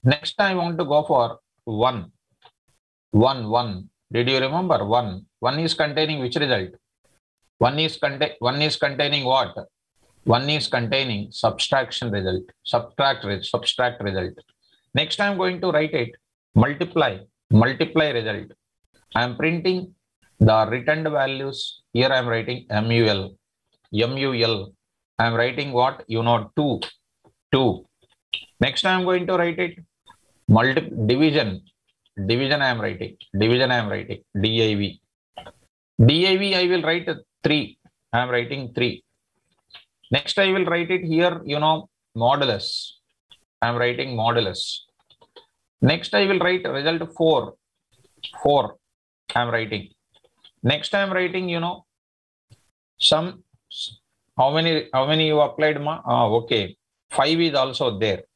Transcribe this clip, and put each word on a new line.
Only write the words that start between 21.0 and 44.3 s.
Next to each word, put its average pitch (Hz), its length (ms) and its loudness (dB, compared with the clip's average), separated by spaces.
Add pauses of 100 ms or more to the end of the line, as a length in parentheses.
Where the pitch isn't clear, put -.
values, 135 720 -4 (100)
here 127 180 2
I 135 80 2
am 123 100 0
writing 117 420 -4
M 107 220 -2
U 117 160 4
L, 98 280 -2 (580)
M 120 240 0
U 135 160 -2
L. 113 400 -2 (440)
I 113 100 2
am 117 60 0
writing 127 400 -2
what? 127 340 0
You 113 160 -2
know, 117 320 2
two, 139 240 0 (720)
two. 127 340 2 (760)
Next, 139 240 -2
I 185 80 4
am 185 100 0
going 180 240 0
to 185 60 0
write 170 260 0
it. 175 200 -6 (680)
Multi-, 127 440 4 (160)
division, 131 540 2 (640)
division 135 360 0
I 135 80 2
am 117 100 -2
writing, 98 380 -8 (200)
division 120 320 4
I 123 100 2
am 107 100 -4
writing, 101 340 -8 (180)
D 110 300 2
I 104 40 0
V. 101 260 -6 (1040)
D 160 200 6
I 190 120 4
V 196 180 0
I 180 120 2
will 175 160 2
write 170 260 -2 (340)
three, 139 340 0 (360)
I 117 80 2
am 127 80 -2
writing 123 440 -4
three. 123 300 -2 (1080)
Next, 143 300 -2
I 190 140 4
will 190 100 2
write 170 260 0
it 180 140 0
here, 170 400 2
you 143 160 -4
know, 156 300 0 (260)
modulus. 120 800 0 (680)
I 113 60 2
am 120 80 -2
writing 123 400 -2
modulus. 110 680 -2 (1000)